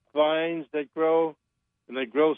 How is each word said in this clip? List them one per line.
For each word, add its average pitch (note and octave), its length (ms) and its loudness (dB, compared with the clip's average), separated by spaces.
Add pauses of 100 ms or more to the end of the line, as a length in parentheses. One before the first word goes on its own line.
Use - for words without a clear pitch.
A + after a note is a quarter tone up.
(140)
vines D#3+ 600 0
that D3 200 -6
grow, D#3+ 420 0 (520)
and B2 100 -10
they C3 80 -4
grow D3 320 2